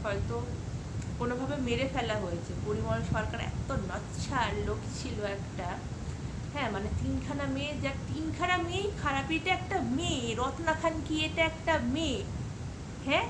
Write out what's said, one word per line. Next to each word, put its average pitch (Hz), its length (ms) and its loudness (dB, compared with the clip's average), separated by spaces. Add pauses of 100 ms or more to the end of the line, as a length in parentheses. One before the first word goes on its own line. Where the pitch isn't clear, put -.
হয়তো 202 320 0 (840)
কোনোভাবে 247 360 0 (120)
মেরে 240 260 4
ফেলা 233 300 2
হয়েছে। 170 280 -4 (140)
পরিমল 220 340 2 (140)
সরকার 220 260 0 (120)
এত - 180 -2 (200)
নচ্ছার 214 640 0 (160)
লোক 214 120 0 (180)
ছিল 240 200 -2 (200)
একটা, 190 300 -4 (840)
হ্যাঁ, 269 220 0
মানে 202 140 0 (100)
তিনখানা 269 460 0 (100)
মেয়ে, 285 180 -2 (100)
যা 269 80 0 (180)
তিনখানা 320 460 2 (120)
মেয়েই 392 220 0 (120)
খারাপ। 269 260 2 (100)
এটা 370 220 2
একটা - 180 0 (200)
মেয়ে, 320 260 2 (180)
রত্না 285 400 2
খান 320 140 2 (100)
কি 311 100 0 (120)
এটা 330 140 2 (100)
একটা 330 220 2 (200)
মেয়ে, 294 260 2 (880)
হ্যাঁ? 330 220 4